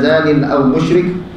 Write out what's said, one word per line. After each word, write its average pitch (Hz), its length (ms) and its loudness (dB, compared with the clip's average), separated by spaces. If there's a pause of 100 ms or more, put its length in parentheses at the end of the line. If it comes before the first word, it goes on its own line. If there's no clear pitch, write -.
zanin 151 400 2
aw 139 240 0
musyrik 175 480 0 (220)